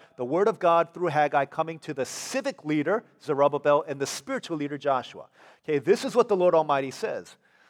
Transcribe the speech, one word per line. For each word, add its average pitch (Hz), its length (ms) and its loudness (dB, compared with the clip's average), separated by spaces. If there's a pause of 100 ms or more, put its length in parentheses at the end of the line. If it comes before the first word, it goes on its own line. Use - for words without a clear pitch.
(180)
the 127 80 -6
word 170 220 2
of 196 120 0
God 170 340 2
through 170 160 -2
Haggai 147 360 2
coming 160 340 -6
to - 140 -10
the 131 120 -4
civic - 600 -8
leader, 151 400 0 (160)
Zerubbabel, 143 680 2
and 139 140 -8
the 135 60 -2
spiritual - 500 -8
leader, 143 200 -6
Joshua. 131 520 -4 (340)
Okay, 151 160 0
this 180 240 2
is 220 120 -6
what 233 120 4
the 208 80 2
Lord 180 200 4
Almighty 143 360 0
says. 127 460 -10 (320)